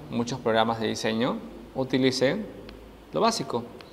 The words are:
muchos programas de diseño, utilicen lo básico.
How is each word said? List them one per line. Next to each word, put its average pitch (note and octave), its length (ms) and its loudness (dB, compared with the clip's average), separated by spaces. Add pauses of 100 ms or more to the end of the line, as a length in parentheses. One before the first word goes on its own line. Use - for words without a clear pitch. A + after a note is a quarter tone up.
muchos A#2+ 320 -2
programas A2+ 400 4
de G#2+ 60 2
diseño, A2+ 500 0 (360)
utilicen C3 720 2 (680)
lo D#3 80 2
básico. G3+ 420 0 (300)